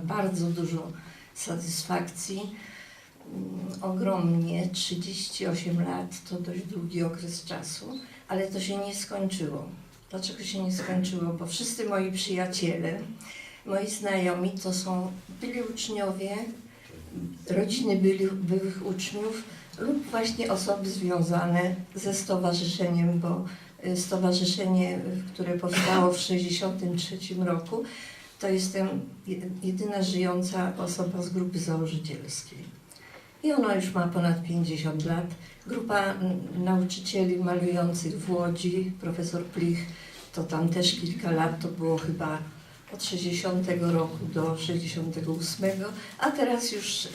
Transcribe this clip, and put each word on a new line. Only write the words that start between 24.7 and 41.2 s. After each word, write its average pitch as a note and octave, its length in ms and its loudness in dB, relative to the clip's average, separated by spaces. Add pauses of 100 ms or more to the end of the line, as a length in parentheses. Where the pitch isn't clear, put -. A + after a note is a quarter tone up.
y, F#3 260 -2 (100)
które F3 240 0
powstało F3+ 560 6
w F3+ 60 -2
sześćdziesiątym F3+ 800 0
trzecim F#3 460 -4
roku, F3 400 0 (560)
to G3+ 100 0
jestem F#3+ 380 2 (400)
jed-, F#3 220 -4 (140)
jedyna G3 380 0
żyjąca F3+ 760 2
osoba F3+ 440 0
z F3 80 -2
grupy F3+ 300 0
założycielskiej. - 1200 -4 (640)
I D4+ 80 6
ono A3+ 240 6
już F#3 180 0
ma F3 140 4
ponad E3+ 360 4
pięćdziesiąt D#3 600 0
lat. E3 200 0 (420)
Grupa, A3+ 320 0
mm, F#3 640 0
nauczycieli F#3 760 2
malujących F3 840 2
w F#3 120 -2
Łodzi, F3 600 2 (100)
profesor E3+ 420 -2
Plich, E3+ 420 0 (480)
to E3+ 100 -2
tam D#3+ 260 2
też F3 320 4
kilka F3 300 0